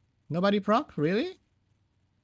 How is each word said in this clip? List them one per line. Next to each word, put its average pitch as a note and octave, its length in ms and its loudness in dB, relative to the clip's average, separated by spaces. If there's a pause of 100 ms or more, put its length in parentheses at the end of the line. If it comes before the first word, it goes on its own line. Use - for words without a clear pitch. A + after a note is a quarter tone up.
(300)
Nobody G3 280 0
proc? A3 380 0
Really? G#3+ 400 -2 (880)